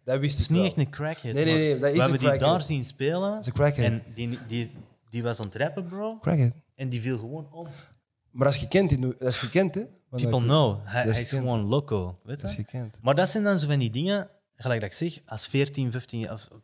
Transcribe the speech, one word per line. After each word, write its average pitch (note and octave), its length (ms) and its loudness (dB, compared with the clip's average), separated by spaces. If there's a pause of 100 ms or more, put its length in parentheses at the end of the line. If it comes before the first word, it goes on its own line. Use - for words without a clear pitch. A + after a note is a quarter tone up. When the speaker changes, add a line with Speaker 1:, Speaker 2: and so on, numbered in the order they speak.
Speaker 1:
Dat C3 160 0
wist C#3+ 120 0
Speaker 2:
Het C#3+ 100 -2
is - 40 4
Speaker 1:
ik - 40 -6
Speaker 2:
niet E3 100 4
Speaker 1:
wel. F#3+ 100 2
Speaker 2:
echt - 80 -4
een C#3 120 2
crackhead, D3 440 -6
Speaker 1:
Nee, D3 120 2
nee, D#3+ 80 4
Speaker 2:
maar D#3 100 4
Speaker 1:
nee, C#3+ 160 2
dat B2+ 40 0
is C#3+ 80 4
Speaker 2:
we D3 40 0
Speaker 1:
een E3+ 60 6
Speaker 2:
hebben C3+ 180 4
die C#3+ 80 2
Speaker 1:
crackhead. C#3 240 4
Speaker 2:
daar F3 100 2
zien C#3 240 -4
spelen F3+ 460 -2
Speaker 1:
Dat G#3+ 80 -6
is D#3+ 80 -6
een A#2+ 60 -6
crackhead. C#3+ 380 2
Speaker 2:
en A2 120 -4 (120)
die, A#2+ 320 -6
die, A#2 240 -4 (380)
die A#2 140 -6
was A#2 160 -2
aan G#2+ 60 -4
het G2 100 -10
rappen, E3 300 -4
bro. G#3 360 -8
Speaker 1:
Crackhead. C3+ 320 2 (220)
Speaker 2:
En C3+ 140 -6
die A#2+ 120 -4
viel B2 160 -2
gewoon C#3+ 360 -12
om. E3 140 -14 (640)
Speaker 1:
Maar B2+ 160 2
als C#3 80 4
je - 120 -6
kent, F#3 220 4
die, B2+ 240 2 (120)
als B2 160 0
je A#2+ 80 -4
kent, F3+ 260 2
hè? G3 60 -4 (280)
Want B2+ 140 -4
Speaker 2:
People A#2+ 160 2
Speaker 1:
dat, A#2 80 2
Speaker 2:
know. B2 360 4
Hij, A2 180 -2
Speaker 1:
dat A#2 80 0
is - 40 2
Speaker 2:
hij A#2+ 80 0
is A#2 80 -6
Speaker 1:
gekend. C3 180 -2
Speaker 2:
gewoon A2+ 180 0
loco, G#2 580 -2
weet C#3 180 -12
Speaker 1:
Dat A2 80 -6
is G2 60 -6
Speaker 2:
je? G#2+ 80 -6
Speaker 1:
gekend. A#2+ 380 -10
Speaker 2:
Maar C3 140 4
dat F3+ 140 4
zijn G#3+ 140 0
dan G3 160 4
zo D3 80 0
van C#3+ 120 2
die A#2 100 2
dingen, F#3 400 -2 (260)
gelijk A#2+ 260 -2
dat G2+ 80 -6
ik - 60 -6
zeg, E3 300 -4
als - 220 -6
veertien, C#3 440 0
vijftien, A#2 400 -6
of A2 160 -14 (160)